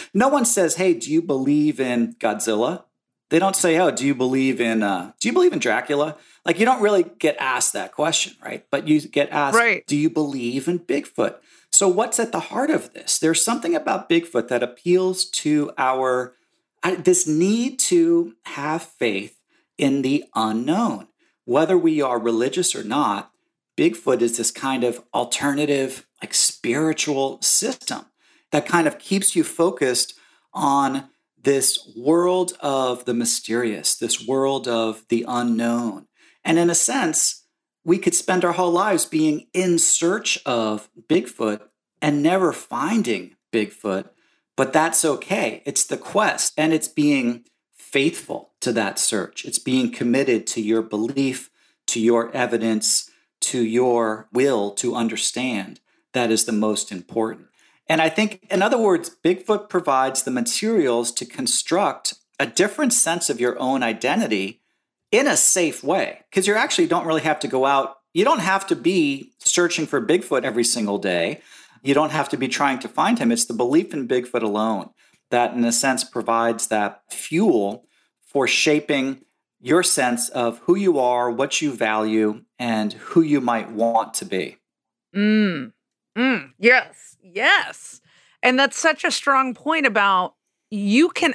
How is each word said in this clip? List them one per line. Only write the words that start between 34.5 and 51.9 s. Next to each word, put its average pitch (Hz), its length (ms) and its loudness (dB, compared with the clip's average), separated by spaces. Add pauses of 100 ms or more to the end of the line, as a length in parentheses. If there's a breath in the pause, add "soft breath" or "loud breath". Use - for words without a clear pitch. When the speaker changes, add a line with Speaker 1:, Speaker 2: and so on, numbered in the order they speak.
Speaker 1:
of 113 420 -2
the 117 200 0
unknown. 117 800 -2 (360 soft breath)
And 165 160 2
in 175 120 4
a - 40 0
sense, 196 680 0 (420)
we 180 140 2
could - 160 0
spend 185 300 0
our 175 80 0
whole 175 200 2
lives 180 320 2
being 156 480 0
in 180 260 2
search 180 680 0
of 110 440 -2 (200)
Bigfoot 113 520 -2 (420)
and 147 200 2
never 175 300 4
finding 123 840 -2 (160)
Bigfoot, 101 560 -4 (480)
but 135 160 0
that's 160 320 2
okay. 151 600 -4
It's - 200 -2
the - 120 -6
quest, - 600 -2
and 160 160 2
it's 156 160 0
being 135 560 0 (300)
faithful - 840 -4
to 127 120 -2
that 104 260 -2
search. - 460 -4
It's - 160 -6
being 127 320 0
committed 120 560 0
to - 120 -6
your 110 220 0
belief, 127 680 -4 (380)
to 117 120 -4